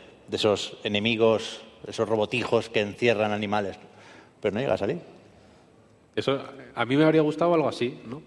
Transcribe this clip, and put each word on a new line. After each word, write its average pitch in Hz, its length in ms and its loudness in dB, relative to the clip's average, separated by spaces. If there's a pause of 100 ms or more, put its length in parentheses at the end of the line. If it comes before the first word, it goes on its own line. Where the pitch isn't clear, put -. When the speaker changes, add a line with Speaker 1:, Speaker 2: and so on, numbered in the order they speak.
(280)
Speaker 1:
de 104 100 -6
esos - 460 0
enemigos, 110 800 2 (260)
esos 107 200 -2
robotijos 110 640 0
que 113 120 0
encierran 104 500 0
animales. 104 460 -2 (640)
Pero 101 120 0
no 107 80 -2
llega 135 140 0
a - 20 0
salir. 131 220 -2 (1160)
Speaker 2:
Eso, 131 240 -2 (360)
a 120 100 -2
mí 127 120 0
me 156 80 6
habría 156 160 6
gustado 156 320 2
algo 156 160 2
así, - 360 -4
¿no? 123 220 -12